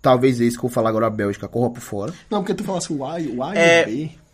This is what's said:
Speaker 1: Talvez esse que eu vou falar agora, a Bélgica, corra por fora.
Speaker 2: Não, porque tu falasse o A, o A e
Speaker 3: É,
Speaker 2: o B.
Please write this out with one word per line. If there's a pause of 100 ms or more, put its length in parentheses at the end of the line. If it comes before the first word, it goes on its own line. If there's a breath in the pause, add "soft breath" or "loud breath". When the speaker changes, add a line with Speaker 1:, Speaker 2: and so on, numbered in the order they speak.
Speaker 1:
Talvez
esse
que
eu
vou
falar
agora,
a
Bélgica,
corra
por
fora. (180)
Speaker 2:
Não,
porque
tu
falasse
o
A,
o
A
e
Speaker 3:
É,
Speaker 2:
o
B. (240)